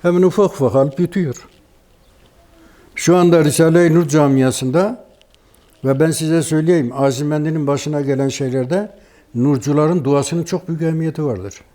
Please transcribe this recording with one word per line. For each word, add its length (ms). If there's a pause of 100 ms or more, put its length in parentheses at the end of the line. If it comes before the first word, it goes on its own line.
Hemen 200
ufak 300
ufak 220
alıp 260
yutuyor. 480 (1500)
Şu 220
anda 280
Risale-i 500
Nur 140
camiasında 960 (800)
ve 160
ben 100
size 320
söyleyeyim, 520
Azim 380
Efendi'nin 340
başına 340
gelen 280
şeylerde 640 (420)
nurcuların 720
duasının 400
çok 240
büyük 140
ehemmiyeti 420
vardır. 360 (140)